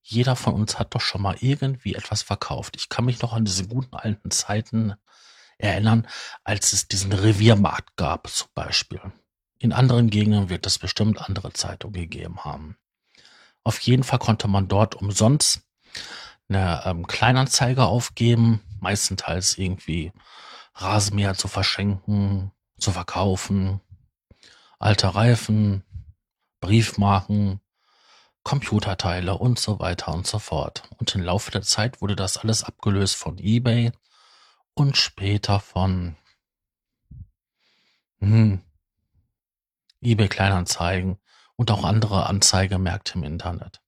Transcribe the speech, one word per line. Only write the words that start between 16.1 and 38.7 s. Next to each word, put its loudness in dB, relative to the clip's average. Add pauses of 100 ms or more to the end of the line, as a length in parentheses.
eine, 0
ähm, -4
Kleinanzeige 2
aufgeben, 4 (200)
meistenteils -2
irgendwie -4 (640)
Rasenmäher 0
zu -6
verschenken, -2 (260)
zu -2
verkaufen, -2 (1000)
alte 2
Reifen, 2 (720)
Briefmarken, 2 (840)
Computerteile -2
und 0
so -2
weiter -4
und -4
so -4
fort. -8
Und -4
im -2
Laufe -2
der -4
Zeit -2
wurde -2
das -4
alles -2
abgelöst 0
von -8
eBay 2 (840)
und 2
später 0
von, -2 (2000)
hm, 4 (1400)